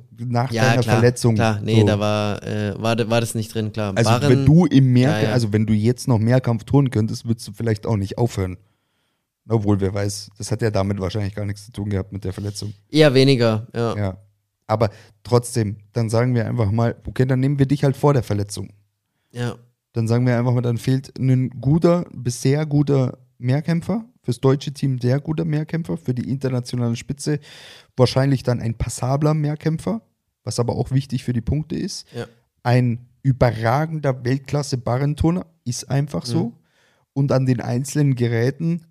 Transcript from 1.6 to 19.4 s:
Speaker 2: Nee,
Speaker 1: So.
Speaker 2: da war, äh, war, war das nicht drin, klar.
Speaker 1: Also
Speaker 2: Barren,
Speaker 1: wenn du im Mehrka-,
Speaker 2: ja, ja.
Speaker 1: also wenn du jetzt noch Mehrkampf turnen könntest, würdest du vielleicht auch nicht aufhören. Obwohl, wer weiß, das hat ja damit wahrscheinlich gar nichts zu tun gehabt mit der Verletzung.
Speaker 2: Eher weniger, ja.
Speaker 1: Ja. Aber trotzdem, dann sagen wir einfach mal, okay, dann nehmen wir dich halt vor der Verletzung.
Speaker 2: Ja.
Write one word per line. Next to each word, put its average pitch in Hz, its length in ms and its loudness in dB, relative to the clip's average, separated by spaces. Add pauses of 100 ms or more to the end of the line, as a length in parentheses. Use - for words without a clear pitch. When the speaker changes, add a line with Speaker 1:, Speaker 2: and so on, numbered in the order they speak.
Speaker 2:
Nee, 110 180 4
Speaker 1:
So. 107 60 6
Speaker 2:
da 104 120 4
war, 104 440 -2
äh, 107 400 -4
war, 113 260 0
war 117 140 2
das 117 120 -4
nicht 110 200 -6
drin, 107 180 -4
klar. 104 240 -4
Speaker 1:
Also 110 140 4
Speaker 2:
Barren, 123 200 4
Speaker 1:
wenn 139 160 4
du 156 200 8
im 131 260 6
Mehrka-, 123 300 4
Speaker 2:
ja, 107 60 2
ja. 107 40 0
Speaker 1:
also 113 200 0
wenn 107 120 2
du 107 80 0
jetzt 110 360 0
noch 120 100 4
Mehrkampf 120 460 0
turnen 135 260 2
könntest, 110 340 -2
würdest 113 240 -4
du 104 40 -12
vielleicht 110 340 -4
auch 110 100 0
nicht 98 220 -4
aufhören. 95 400 -2 (880)
Obwohl, 104 320 2
wer 95 140 0
weiß, 101 420 -6
das - 160 -10
hat 104 80 -2
ja 113 100 0
damit 101 300 -2
wahrscheinlich 98 340 -4
gar 104 120 -6
nichts 101 200 -10
zu 120 60 -20
tun 101 160 -6
gehabt 98 240 -4
mit 101 120 -10
der 98 100 -6
Verletzung. 104 400 -10 (160)
Speaker 2:
Eher 147 240 6
weniger, 120 600 4
ja. 117 220 -2
Speaker 1:
Ja. 98 220 -4 (480)
Aber 110 240 0 (340)
trotzdem, 117 540 0 (160)
dann 113 160 -2
sagen 120 240 2
wir 113 120 0
einfach 110 240 0
mal, 117 260 0 (100)
okay, 127 180 0
dann 131 160 0
nehmen 139 180 0
wir 139 80 4
dich 139 160 0
halt 139 140 2
vor 147 160 4
der 127 100 0
Verletzung. 101 520 -6 (580)
Speaker 2:
Ja. 120 240 -8 (380)